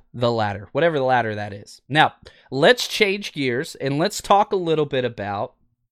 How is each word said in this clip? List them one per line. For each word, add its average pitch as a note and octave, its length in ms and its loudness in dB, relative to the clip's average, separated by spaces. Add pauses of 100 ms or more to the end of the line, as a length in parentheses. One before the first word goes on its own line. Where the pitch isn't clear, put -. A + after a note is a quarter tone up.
(140)
the A#2+ 180 0
ladder, G#2 400 -4
whatever D#3 260 0
the C3 60 0
ladder A#2 320 0
that G#2 160 -8
is. - 380 -18
Now, C#3 240 4 (380)
let's F3 360 4
change G3+ 460 -2
gears C3+ 420 -4
and C#3 220 -2
let's F#3 240 -2
talk G3+ 320 4
a - 20 0
little D#3+ 300 0
bit C3 180 -2
about, G#2 520 -6 (360)